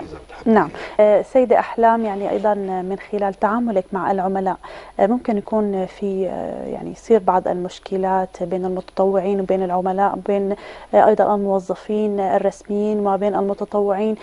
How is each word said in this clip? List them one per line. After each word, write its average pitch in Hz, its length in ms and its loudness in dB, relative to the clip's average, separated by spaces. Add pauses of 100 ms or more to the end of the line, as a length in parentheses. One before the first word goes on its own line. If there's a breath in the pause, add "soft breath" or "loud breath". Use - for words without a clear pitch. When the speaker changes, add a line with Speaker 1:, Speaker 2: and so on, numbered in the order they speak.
Speaker 1:
إذا - 160 -14 (100)
بتحب. - 220 -6
Speaker 2:
نعم. 202 200 4 (300 loud breath)
آه، 208 220 6
سيدة 247 380 4
أحلام، 226 460 2
يعني 202 240 -4
أيضا 208 240 0
من 190 440 -4 (140)
خلال 196 220 -2
تعاملك 214 580 0
مع 185 200 -2
العملاء، 190 460 -2 (420 loud breath)
آه، 196 80 4
ممكن 240 300 0
يكون 202 480 -2
في، 190 420 -4
آه، - 400 -8
يعني - 240 -8
يصير 220 280 2
بعض 185 280 2
المشكلات 185 960 -2
بين 180 220 -4
المتطوعين 190 760 0
وبين 190 220 0
العملاء، 185 540 0
وبين، 196 340 0
آه، - 560 2
أيضا 208 280 4
الموظفين 202 840 -2
الرسميين 202 880 0
وبين 196 280 0
المتطوعين، 202 880 -2